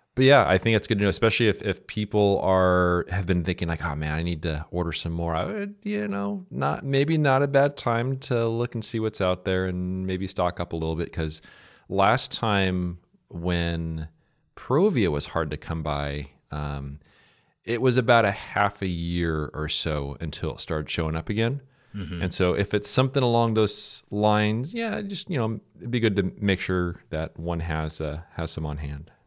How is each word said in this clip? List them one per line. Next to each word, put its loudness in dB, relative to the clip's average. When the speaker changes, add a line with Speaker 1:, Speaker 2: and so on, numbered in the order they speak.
Speaker 1:
but 4
yeah, 10
I 6
think 2
it's 0
good 2
to 2
know, 4
especially 2
if, 0
if -4
people 2
are, 4
have -2
been 2
thinking, -2
like, -4
"Oh -2
man, -2
I -2
need -4
to -2
order -2
some -4
more." -2
I 0
would, -6
you -4
know, -4
not, -4
maybe 2
not 4
a 0
bad 4
time 0
to 0
look -2
and -4
see -4
what's -4
out 0
there 2
and -2
maybe -2
stock -2
up -6
a -6
little -2
bit, -4
'cause -4
last 2
time 0
when -2
Provia 2
was 0
hard -2
to -6
come -6
by, -4
um, -6
it -2
was 4
about 6
a 4
half -2
a -2
year -2
or -6
so -4
until -6
it -18
started -4
showing -2
up -8
again. 0
Speaker 2:
Mm-hmm. -6
Speaker 1:
And -2
so 2
if 0
it's 0
something 2
along 4
those 0
lines, 2
yeah, -4
just, -8
you -2
know, -2
it'd -10
be 0
good 4
to 2
make 2
sure 0
that -6
one -4
has, -4
uh, -4
has -4
some -4
on -4
hand. -8